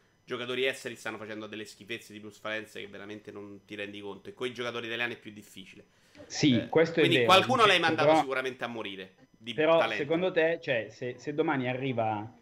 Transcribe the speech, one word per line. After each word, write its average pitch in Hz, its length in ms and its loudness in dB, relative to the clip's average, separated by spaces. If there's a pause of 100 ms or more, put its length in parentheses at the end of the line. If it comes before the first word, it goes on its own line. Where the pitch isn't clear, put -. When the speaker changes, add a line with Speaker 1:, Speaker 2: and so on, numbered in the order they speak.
(240)
Speaker 1:
giocatori 123 440 -4
esteri 127 280 -6
stanno 110 220 -8
facendo 107 300 -10
delle 107 180 -10
schifezze 107 480 -12
di 104 60 -14
plusvalenze 107 600 -10
che 101 80 -12
veramente 101 440 -14
non 101 340 -14
ti - 80 -16
rendi 101 280 -8
conto 98 280 -12
e 98 60 -14
con 127 100 -8
i 127 80 -6
giocatori 117 320 -6
italiani 117 300 -4
è - 20 -14
più 110 140 -16
difficile. - 540 -20 (420)
Speaker 2:
Sì, 127 300 4
Speaker 1:
Eh, - 120 -2
Speaker 2:
questo 165 260 4
è 170 40 2
Speaker 1:
quindi 143 180 4
Speaker 2:
vero, 120 100 4
Speaker 1:
qualcuno 190 380 6
l'hai 185 120 8
Speaker 2:
certo, 170 100 2
Speaker 1:
mandato 156 220 2
Speaker 2:
però 156 100 8
Speaker 1:
sicuramente 131 440 -2
a 120 40 -2
morire 98 480 -10 (200)
di 113 200 -10
Speaker 2:
però 160 240 6
Speaker 1:
talento. 113 240 2
Speaker 2:
secondo 170 280 0
te, 165 300 2
cioè, 117 300 -2
se, 123 260 -8
se 151 160 -8
domani 147 340 0
arriva 113 640 -2 (100)